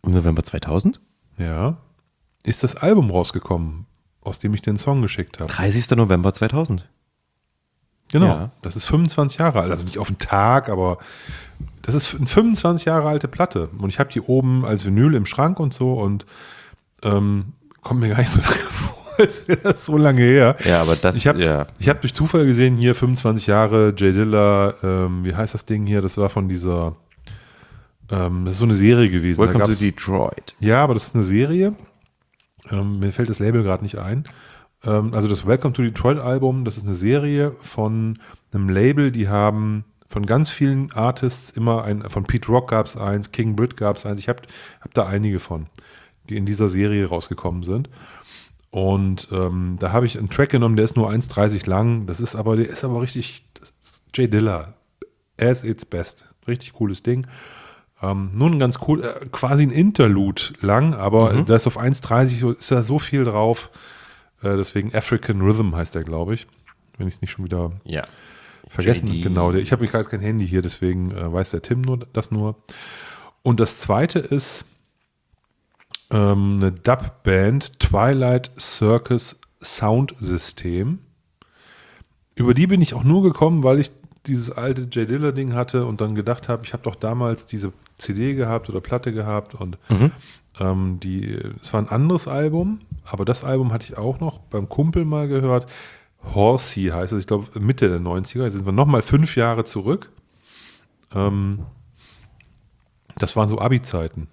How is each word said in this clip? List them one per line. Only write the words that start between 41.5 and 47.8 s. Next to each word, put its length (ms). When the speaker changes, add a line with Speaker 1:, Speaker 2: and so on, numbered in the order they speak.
Speaker 2:
immer 340
ein, 260
von 140
Pete 240
Rock 220
gab's 260
eins, 360
King 240
Britt 200
gab's 300
eins, 140
ich 80
hab, 140
hab 140
da 120
einige 340
von, 260
die 80
in 100
dieser 220
Serie 380
rausgekommen 560
sind. 260